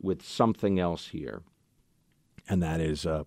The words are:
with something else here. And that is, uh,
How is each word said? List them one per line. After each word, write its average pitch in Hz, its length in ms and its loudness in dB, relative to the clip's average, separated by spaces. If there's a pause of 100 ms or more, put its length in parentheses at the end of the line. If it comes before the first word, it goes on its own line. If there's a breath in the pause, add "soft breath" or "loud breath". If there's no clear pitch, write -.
with 92 200 -2
something 107 580 2
else 85 280 -2
here. 67 340 -10 (1040)
And 95 140 2
that 80 180 0
is, 80 280 -2
uh, 78 200 0